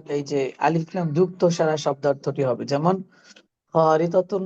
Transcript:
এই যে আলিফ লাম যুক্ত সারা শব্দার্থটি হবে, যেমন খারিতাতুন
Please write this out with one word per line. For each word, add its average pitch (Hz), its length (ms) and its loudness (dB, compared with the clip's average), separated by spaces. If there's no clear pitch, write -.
এই 147 120 -2
যে 139 180 -4
আলিফ 160 320 0
লাম 180 220 -4
যুক্ত 185 260 0
সারা 156 200 2
শব্দার্থটি 143 680 -2
হবে, 120 200 -2
যেমন 143 300 0
খারিতাতুন 170 720 2